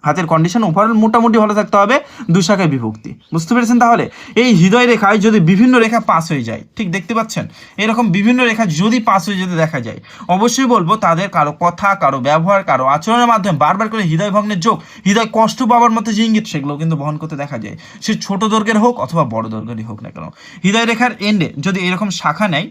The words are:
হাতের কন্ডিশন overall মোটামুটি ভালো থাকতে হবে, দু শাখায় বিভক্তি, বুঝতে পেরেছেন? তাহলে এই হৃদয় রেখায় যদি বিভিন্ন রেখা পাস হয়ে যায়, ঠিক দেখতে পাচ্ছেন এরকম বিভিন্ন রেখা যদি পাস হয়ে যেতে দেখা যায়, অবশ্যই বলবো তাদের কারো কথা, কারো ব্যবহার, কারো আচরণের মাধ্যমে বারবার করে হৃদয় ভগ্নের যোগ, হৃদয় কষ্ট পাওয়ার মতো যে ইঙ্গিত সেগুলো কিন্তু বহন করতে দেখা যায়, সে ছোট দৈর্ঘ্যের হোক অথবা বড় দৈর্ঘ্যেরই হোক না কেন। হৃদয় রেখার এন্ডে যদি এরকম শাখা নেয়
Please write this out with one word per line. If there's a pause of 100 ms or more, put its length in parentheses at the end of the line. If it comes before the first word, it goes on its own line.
হাতের
কন্ডিশন
overall (100)
মোটামুটি
ভালো
থাকতে
হবে, (380)
দু
শাখায়
বিভক্তি, (220)
বুঝতে
পেরেছেন?
তাহলে (360)
এই (100)
হৃদয়
রেখায়
যদি (100)
বিভিন্ন (120)
রেখা (100)
পাস
হয়ে
যায়, (140)
ঠিক
দেখতে
পাচ্ছেন (380)
এরকম (100)
বিভিন্ন (100)
রেখা (180)
যদি (120)
পাস
হয়ে
যেতে
দেখা
যায়, (360)
অবশ্যই
বলবো (120)
তাদের
কারো (120)
কথা, (140)
কারো (100)
ব্যবহার,
কারো (100)
আচরণের
মাধ্যমে
বারবার
করে
হৃদয়
ভগ্নের
যোগ, (280)
হৃদয়
কষ্ট (120)
পাওয়ার
মতো
যে
ইঙ্গিত
সেগুলো
কিন্তু
বহন
করতে
দেখা
যায়, (280)
সে (140)
ছোট (100)
দৈর্ঘ্যের
হোক (100)
অথবা (100)
বড়
দৈর্ঘ্যেরই
হোক
না
কেন। (380)
হৃদয়
রেখার (160)
এন্ডে (180)
যদি
এরকম (100)
শাখা
নেয়